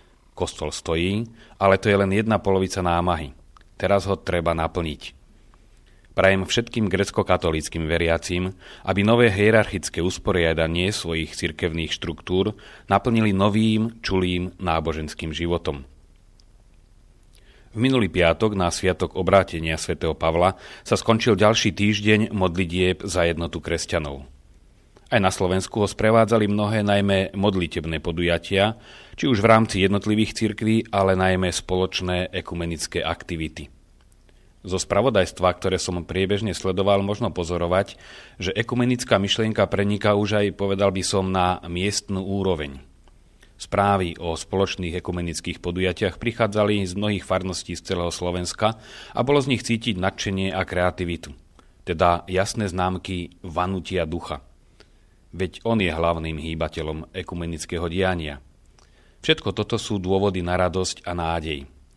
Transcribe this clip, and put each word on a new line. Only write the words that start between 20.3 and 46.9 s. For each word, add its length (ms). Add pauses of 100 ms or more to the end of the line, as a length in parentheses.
sa 80
skončil 400
ďalší 400
týždeň 560
modlitieb 720
za 240
jednotu 320
kresťanov. 720 (800)
Aj 80
na 80
Slovensku 480
ho 80
sprevádzali 640
mnohé, 320
najmä 560
modlitebné 640
podujatia, 800 (320)
či 160
už 160
v 80
rámci 320
jednotlivých 480
cirkví, 560
ale 240
najmä 400
spoločné 800
ekumenické 720
aktivity. 640 (960)
Zo 160
spravodajstva, 720
ktoré 240
som 320
priebežne 480
sledoval, 480
možno 240
pozorovať, 720 (400)
že 160
ekumenická 640
myšlienka 480
preniká 480
už 240
aj, 160
povedal 400
by 80
som, 240
na 400
miestnu 560
úroveň. 560 (800)
Správy 560
o 160
spoločných 640
ekumenických 640
podujatiach 560
prichádzali 720
z 80